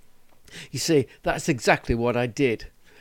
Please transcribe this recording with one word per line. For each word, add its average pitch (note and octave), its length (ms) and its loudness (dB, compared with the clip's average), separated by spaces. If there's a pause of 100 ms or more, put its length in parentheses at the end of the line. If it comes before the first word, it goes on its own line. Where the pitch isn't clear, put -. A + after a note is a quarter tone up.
(720)
You C3 80 -8
see, D3 260 2 (160)
that's D#3 260 -4
exactly D3 460 2
what A#2 240 0
I B2 80 0
did. A#2+ 460 -2 (300)